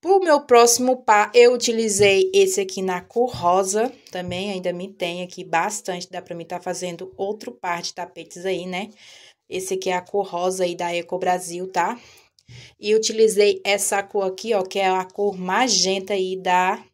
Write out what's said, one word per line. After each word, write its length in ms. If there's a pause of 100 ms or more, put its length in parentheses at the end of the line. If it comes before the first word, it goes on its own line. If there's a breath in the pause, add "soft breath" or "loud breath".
Pro 180
meu 220
próximo 600
par, 300
eu 200
utilizei 800
esse 260
aqui 220
na 200
cor 280
rosa 640 (180)
também, 400
ainda 220
me 180
tem 300
aqui 220
bastante, 680
dá 120
pra 140
mim 80
tá 160
fazendo 560
outro 360
par 320
de 100
tapetes 520
aí, 200
né? 240 (580 loud breath)
Esse 280
aqui 160
é 20
a 80
cor 260
rosa 380
aí 100
da 180
Eco 260
Brasil, 520
tá? 260 (840 loud breath)
E 160
utilizei 680
essa 400
cor 220
aqui, 300
ó, 80
que 160
é 100
a 160
cor 320
magenta 760
aí 220
da 480 (100)